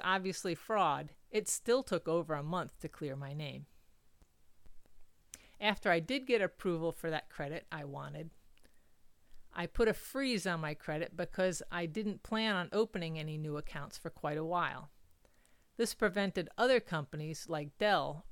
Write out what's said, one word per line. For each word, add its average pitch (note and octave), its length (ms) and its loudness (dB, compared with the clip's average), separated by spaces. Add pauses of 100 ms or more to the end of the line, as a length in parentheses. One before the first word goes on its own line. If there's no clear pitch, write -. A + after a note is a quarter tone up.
obviously F#3 500 0
fraud, D#3 600 2 (160)
it G#3+ 180 0
still B3 340 2
took F#3 240 -2
over D#3+ 280 2
a C#3+ 80 -2
month D#3 380 -2
to D#3 80 -8
clear C#3 280 -6
my C#3 160 -8
name. C#3+ 320 -8 (1900)
After G3+ 320 4
I E3+ 100 6
did B3+ 260 -2
get A#3 160 4
approval E3+ 500 0
for - 180 -6
that D#3 200 -4
credit D3+ 420 -6
I D#3 120 -6
wanted, C#3+ 460 -8 (1300)
I E3+ 60 -2
put A3 240 4
a G#3+ 60 6
freeze B3+ 520 -2
on F3 140 0
my D#3 140 -2
credit D#3 420 -4
because F3 460 0 (100)
I F3 140 -2
didn't G3 360 -4
plan A3 340 0
on F3 160 -2
opening F3 460 0
any D#3 200 -4
new D3+ 180 -4
accounts D3 400 -6
for - 140 -10
quite D3+ 260 -2
a D#3 80 -2
while. D#3+ 460 0 (880)
This A#3 160 2
prevented G3 640 2
other B3 200 6
companies D#3 720 -4
like D3 300 -4
Dell D#3+ 540 4